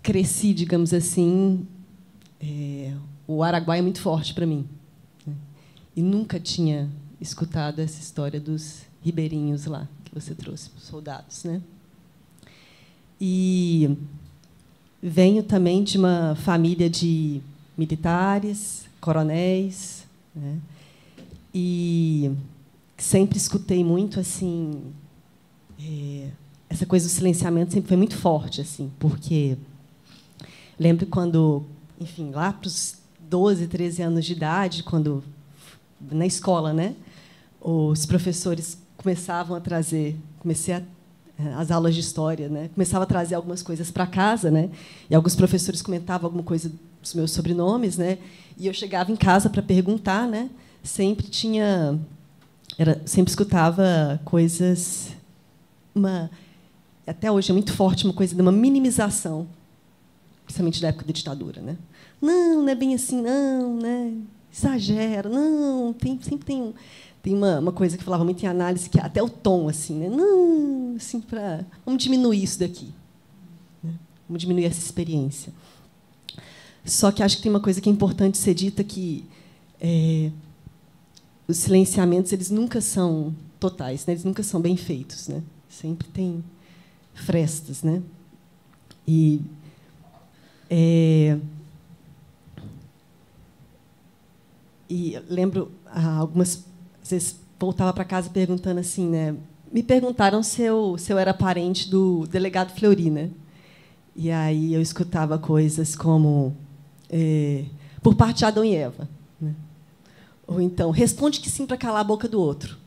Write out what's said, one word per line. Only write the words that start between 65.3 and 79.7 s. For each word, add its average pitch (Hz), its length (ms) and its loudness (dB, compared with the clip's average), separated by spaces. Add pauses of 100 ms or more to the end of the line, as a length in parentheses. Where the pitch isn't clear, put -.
Tem, 254 280 -4
sempre 285 240 -6
tem 269 160 -4
um, 226 120 -6 (500)
tem 190 100 -2
uma, 196 260 2
uma 175 120 0
coisa 175 260 0
que - 60 -12
falava 175 200 0
muito 175 200 -2
em 196 40 -2
análise, 180 420 -2
que 156 100 4
é 156 40 2
até 202 200 -2
o 240 60 -2
tom, 175 400 2
assim, 151 260 -6
né? 165 140 -4
"Não, 294 880 2
assim, 226 240 -8
pra, 196 440 -6 (200)
vamos 254 180 0
diminuir 240 400 4
isso - 160 -4
daqui, 175 300 -4 (920)
né? 165 120 -8 (340)
Vamos 170 140 -8
diminuir 180 240 0
essa 170 140 0
experiência." 151 760 -4 (1300)
Só 196 280 2
que 208 120 0
acho 196 140 2
que - 60 -12
tem 214 80 2
uma 202 80 4
coisa 196 200 0
que 208 100 2
é - 20 6
importante 196 460 2
ser 190 180 2
dita, 196 280 -2
que, 180 400 -6 (560)